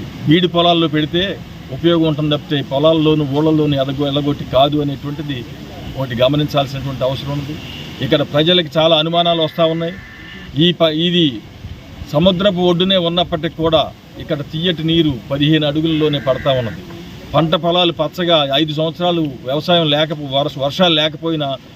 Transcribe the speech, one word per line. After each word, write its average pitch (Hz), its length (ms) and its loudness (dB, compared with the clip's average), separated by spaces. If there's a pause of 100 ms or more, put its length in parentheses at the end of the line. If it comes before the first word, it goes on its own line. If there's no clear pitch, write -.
(280)
బీడు 175 200 6
పొలాల్లో 170 400 2
పెడితే 160 500 -2 (340)
ఉపయోగం 165 300 2
ఉంటుంది 151 340 0
తప్పితే 139 260 -4 (100)
పొలాల్లోనూ 156 520 4
ఊళ్ళల్లోనూ 151 580 2
ఎదగొ-, 139 260 -2
ఎలగొట్టి 143 440 -2
కాదు 143 260 4
అనేటువంటిది 143 640 -6 (540)
ఒకటి 127 240 -4
గమనించాల్సినటువంటి 135 800 0
అవసరం 135 280 -4
ఉంది. 143 240 -6 (480)
ఇక్కడ 143 180 2
ప్రజలకు 156 460 2 (100)
చాలా 160 180 4
అనుమానాలు 170 460 2
వస్తూ 160 240 0
ఉన్నాయి. 165 260 -2 (640)
ఈ 175 140 6
ప-, 160 100 -2
ఇది 160 580 2 (720)
సముద్రపు 180 480 2
ఒడ్డునే 180 360 2
ఉన్నప్పటికీ 170 520 0
కూడా 160 420 2 (280)
ఇక్కడ 139 220 -4
తీయటి 160 440 -4
నీరు 160 280 2 (180)
పదిహేను 147 360 2
అడుగుల్లోనే 151 520 0
పడతా 131 320 0
ఉన్నది. 120 320 -2 (520)
పంట 160 200 2
పొలాలు 170 380 2
పచ్చగా, 156 600 0
ఐదు 151 180 0
సంవత్సరాలు 165 480 0
వ్యవసాయం 151 680 0
లేకపో-, 151 400 0
వర్ష-, 143 280 -2
వర్షాలు 160 360 2
లేకపోయినా 156 520 -2 (300)